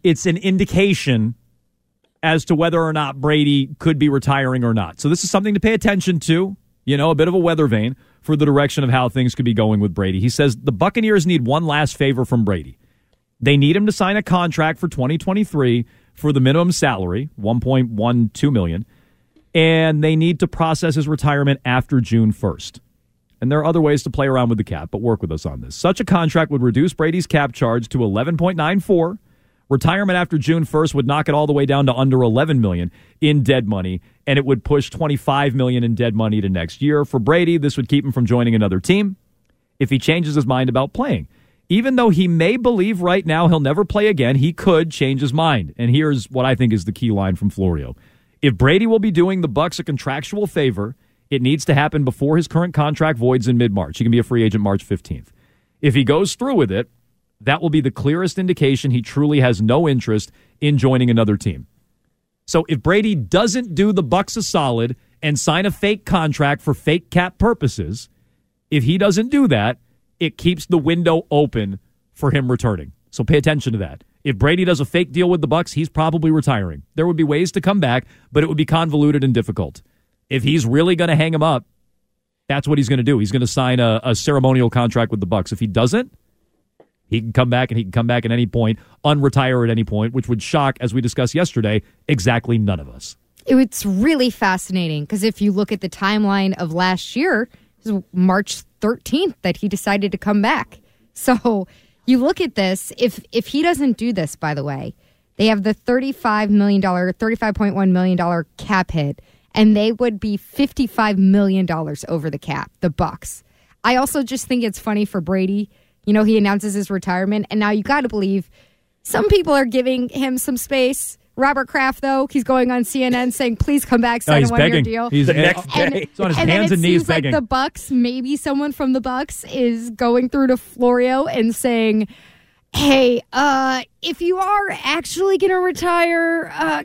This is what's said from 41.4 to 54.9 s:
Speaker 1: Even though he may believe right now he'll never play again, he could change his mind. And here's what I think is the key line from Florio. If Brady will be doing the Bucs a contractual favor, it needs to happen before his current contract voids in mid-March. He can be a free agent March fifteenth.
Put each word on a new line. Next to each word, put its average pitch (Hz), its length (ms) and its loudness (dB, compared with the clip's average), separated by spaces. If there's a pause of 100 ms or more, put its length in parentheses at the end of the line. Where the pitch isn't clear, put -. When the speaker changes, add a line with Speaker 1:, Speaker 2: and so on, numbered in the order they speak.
Speaker 1:
Even 233 260 2
though 240 160 4
he 180 160 2
may 170 300 2
believe 220 440 0
right 180 240 0
now 160 220 2
he'll 165 140 4
never 151 240 0
play 208 240 0
again, 135 260 2
he 143 180 2
could 165 380 2
change 135 300 -2
his 135 120 -2
mind. 139 460 0
And 120 160 0
here's 143 340 0
what 127 160 -2
I 131 120 2
think 113 160 2
is 98 120 0
the 107 60 -6
key 113 220 -2
line 95 240 0
from 101 120 0
Florio. 80 460 -2 (480)
If 131 140 2
Brady 180 320 4
will 220 100 4
be 208 140 0
doing 180 280 2
the 160 80 -2
Bucs 147 300 -2
a - 60 -8
contractual 151 640 -6
favor, 117 480 -2 (340)
it 135 120 -2
needs 139 240 0
to 156 80 4
happen 147 280 0
before 139 340 0
his 170 120 0
current 170 260 -2
contract 151 460 0
voids 120 260 2
in 127 100 2
mid-March. 98 420 0
He 120 60 0
can 117 60 2
be 117 80 4
a 113 60 2
free 120 180 0
agent 110 220 2
March 98 180 0
fifteenth. - 480 -8 (500)